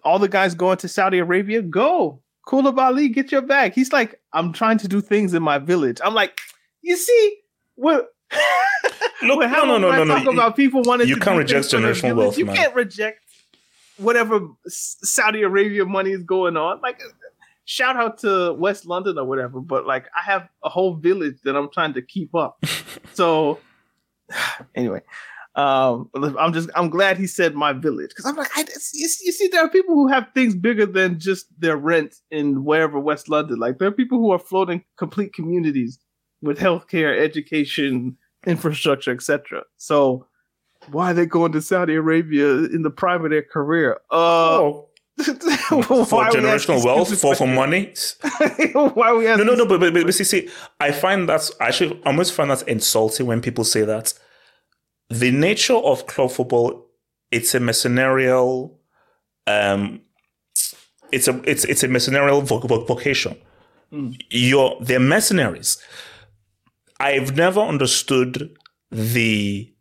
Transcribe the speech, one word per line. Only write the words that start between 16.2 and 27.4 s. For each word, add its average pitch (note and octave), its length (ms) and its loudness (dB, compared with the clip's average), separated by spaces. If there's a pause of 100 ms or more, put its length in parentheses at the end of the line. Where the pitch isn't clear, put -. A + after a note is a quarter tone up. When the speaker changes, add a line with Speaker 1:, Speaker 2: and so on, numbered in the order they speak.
Speaker 1:
going F3 340 0
on. E3 240 -2
Like, B3 180 -6 (640)
shout B3+ 320 -2
out A3+ 240 -4
to F#3 340 0
West G3 320 -2
London F3+ 320 -4
or C3+ 80 -4
whatever, B2+ 360 -6
but, C#3 240 -4
like, C3 220 -4 (100)
I F3 80 -2
have F#3+ 240 -4 (140)
a D3+ 60 -4
whole F3+ 260 -2
village D#3+ 500 -2
that C3+ 100 -2
I'm C#3+ 140 -4
trying D#3 240 -4
to B2+ 80 -6
keep E3 340 -10
up. - 340 -4
Speaker 2:
<laughs> - 40 -6 (400)
Speaker 1:
So, D#3+ 460 0 (580)
<sighs> - 580 -10
anyway, A#2+ 260 -4 (540)
um, C3+ 600 0
I'm D3 360 -2
just, E3 240 -4
I'm E3+ 140 0
glad F#3 280 2
he F#3+ 100 -4
said E3+ 260 0